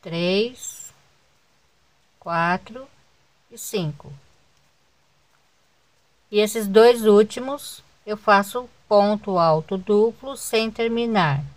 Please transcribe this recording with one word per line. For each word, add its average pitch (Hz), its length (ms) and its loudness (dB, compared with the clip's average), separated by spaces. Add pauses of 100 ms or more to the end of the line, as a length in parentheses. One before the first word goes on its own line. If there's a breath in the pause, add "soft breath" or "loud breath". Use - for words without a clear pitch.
Três, 185 920 -6 (1200)
quatro 180 680 -4 (640)
e 233 60 -20
cinco. 151 560 -8 (2250)
E 208 80 0
esses 214 260 -2
dois 220 400 6
últimos, 220 760 0 (220)
eu 214 100 -8
faço 208 540 0 (180)
ponto 208 500 0
alto 165 400 0
duplo 226 600 -2
sem 226 340 -2
terminar. 226 720 -2 (140)